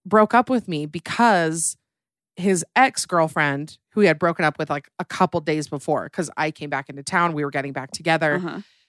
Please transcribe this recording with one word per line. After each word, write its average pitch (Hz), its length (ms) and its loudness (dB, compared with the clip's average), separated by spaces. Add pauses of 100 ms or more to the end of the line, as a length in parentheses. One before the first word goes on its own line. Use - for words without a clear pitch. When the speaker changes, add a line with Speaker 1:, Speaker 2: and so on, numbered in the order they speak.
Speaker 1:
broke 208 280 4
up 240 160 4
with 247 180 0
me 151 180 -4
because 170 920 0 (580)
his 180 300 0 (100)
ex-girlfriend, 160 1000 0 (140)
who 143 100 0
he 139 60 8
had 156 120 2
broken 170 240 0
up 151 160 0
with, 156 100 -4
like, 143 200 -8 (100)
a 175 60 -8
couple - 340 0
days 156 300 -2
before, 139 400 -4
'cause 165 260 -6
I 156 160 -2
came 147 180 -12
back 135 200 -6
into 143 140 -14
town, 175 300 0
we 147 120 -2
were 139 60 -4
getting 139 200 -4
back 135 200 -10
together. 160 440 0
Speaker 2:
Uh-huh. 175 260 -6 (280)